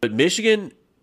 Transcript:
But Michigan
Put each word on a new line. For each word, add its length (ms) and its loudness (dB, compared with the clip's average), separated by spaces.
But 120 -2
Michigan 580 0